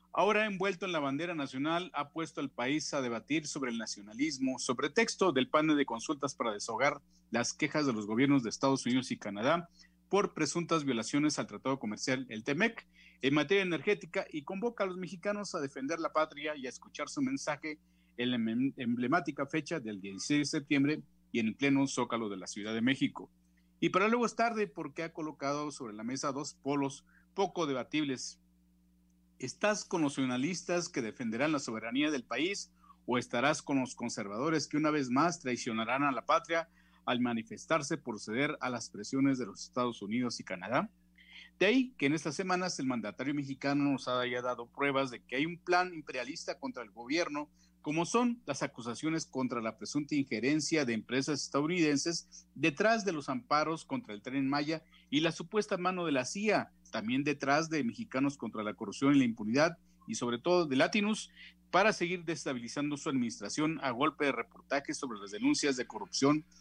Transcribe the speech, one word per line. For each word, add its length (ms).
Ahora, 320
envuelto 400
en 60
la 80
bandera 340
nacional, 600
ha 140
puesto 300
al 120
país 420
a 80
debatir 460
sobre 240
el 80
nacionalismo, 800
sobre 320
texto 400
del 180
panel 260
de 120
consultas 480
para 180
desahogar 480
las 220
quejas 340
de 60
los 120
gobiernos 380
de 80
Estados 340
Unidos 240
y 80
Canadá 520
por 280
presuntas 480
violaciones 560
al 80
Tratado 320
Comercial, 500
el 140
temec, 420
en 100
materia 300
energética, 680
y 120
convoca 400
a 40
los 100
mexicanos 580
a 60
defender 380
la 140
patria 420
y 120
a 20
escuchar 400
su 140
mensaje 560
en 120
la 60
em-, 420
emblemática 720
fecha 320
del 200
dieciséis 520
de 80
septiembre 420
y 80
en 80
el 80
pleno 300
Zócalo 440
de 80
la 100
Ciudad 260
de 80
México. 480
Y 80
para 180
luego 180
es 120
tarde 300
porque 360
ha 80
colocado 580
sobre 240
la 120
mesa 260
dos 220
polos 500
poco 340
debatibles. 720
¿Estás 460
con 180
los 160
nacionalistas 720
que 140
defenderán 500
la 80
soberanía 500
del 140
país 480
o 120
estarás 440
con 200
los 140
conservadores 720
que 100
una 140
vez 180
más 320
traicionarán 600
a 100
la 120
patria 440
al 140
manifestarse 760
por 240
ceder 400
a 80
las 200
presiones 480
de 100
los 140
Estados 400
Unidos 380
y 60
Canadá? 440
De 60
ahí 320
que 80
en 80
estas 220
semanas 440
el 60
mandatario 480
mexicano 580
nos 160
haya 340
dado 260
pruebas 440
de 100
que 140
hay 100
un 120
plan 360
imperialista 640
contra 220
el 100
gobierno, 580
como 260
son 400
las 160
acusaciones 640
contra 340
la 160
presunta 380
injerencia 720
de 80
empresas 500
estadounidenses 1120
detrás 500
de 80
los 160
amparos 560
contra 300
el 80
Tren 260
Maya 320
y 80
la 120
supuesta 460
mano 260
de 80
la 140
cia, 460
también 320
detrás 460
de 140
Mexicanos 540
contra 260
la 100
Corrupción 420
y 40
la 60
Impunidad 520
y 80
sobre 240
todo 260
de 100
Latinus, 540
para 240
seguir 320
destabilizando 720
su 100
administración 760
a 80
golpe 340
de 60
reportajes 640
sobre 220
las 100
denuncias 480
de 80
corrupción 580